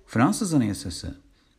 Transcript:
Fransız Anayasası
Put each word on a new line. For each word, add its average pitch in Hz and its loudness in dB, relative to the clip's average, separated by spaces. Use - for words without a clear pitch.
Fransız 170 2
Anayasası 101 -2